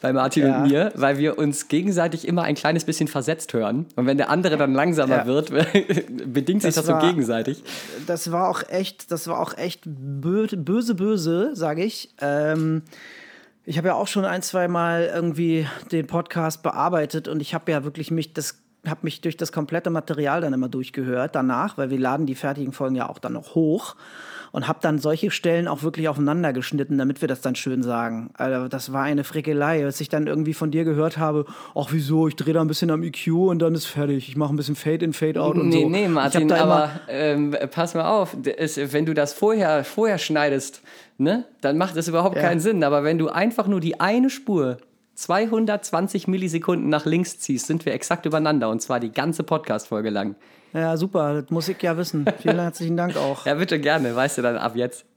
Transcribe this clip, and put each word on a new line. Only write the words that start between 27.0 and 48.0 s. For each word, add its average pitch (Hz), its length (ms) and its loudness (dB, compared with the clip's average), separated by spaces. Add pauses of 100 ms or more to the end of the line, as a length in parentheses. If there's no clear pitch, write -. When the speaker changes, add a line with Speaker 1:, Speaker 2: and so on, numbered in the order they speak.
Speaker 2:
wir 160 80 -2
das 127 140 -2
dann 127 140 -2
schön 131 280 -2
sagen. 117 520 -2
Also 127 340 -2
das 131 240 -8
war 135 100 0
eine 143 220 0
Frickelei, 151 580 0
als 139 160 -4
ich 147 80 -6
dann 151 180 0
irgendwie 151 280 0
von 156 180 -2
dir 160 140 0
gehört 156 320 0
habe, 151 280 0 (300)
„Ach 143 160 -4
wieso, 156 380 2
ich - 80 -6
dreh 147 160 0
da 160 80 4
ein 156 60 2
bisschen 156 220 0
am 160 140 0
E 165 80 -4
Q 175 400 2
und 170 80 0
dann 165 160 4
ist 151 120 -4
fertig, 143 420 -2
ich 131 80 -6
mach 147 120 0
ein 147 60 2
bisschen 147 220 -2
Fade 160 260 -2
in, 165 80 0
Fade 156 320 0
out“ 151 140 2
und 156 100 2
Speaker 1:
Nee, 165 160 6
Speaker 2:
so. 156 60 4
Speaker 1:
nee, 185 100 2
Speaker 2:
Ich 208 60 2
hab 175 80 2
Speaker 1:
Martin, 151 340 4
Speaker 2:
da 160 160 6
immer 156 100 6
Speaker 1:
aber, 151 160 4 (200)
ähm, 147 480 0 (140)
pass 170 220 -2
mal 165 140 0
auf, 196 340 0
d-, 127 160 -2
es, 156 200 -2 (160)
wenn 151 120 2
du 160 80 0
das 143 200 0
vorher, 185 500 2
vorher 214 340 0
schneidest, 147 640 0 (360)
ne, 196 260 2 (160)
dann 147 180 2
macht 175 200 0
es 165 100 -2
überhaupt 170 300 2
Speaker 2:
Ja. - 60 0
Speaker 1:
keinen 170 180 2
Sinn. 185 240 2
Aber 143 180 4
wenn 165 140 2
du 160 100 2
einfach 202 400 0
nur 196 140 2
die 160 180 -2
eine 240 300 4
Spur 143 480 0 (380)
zweihundertzwanzig 208 1120 0
Millisekunden 180 600 0
nach 151 160 2
links 170 320 0
ziehst, - 300 -4
sind 160 180 -2
wir 131 80 0
exakt - 320 -2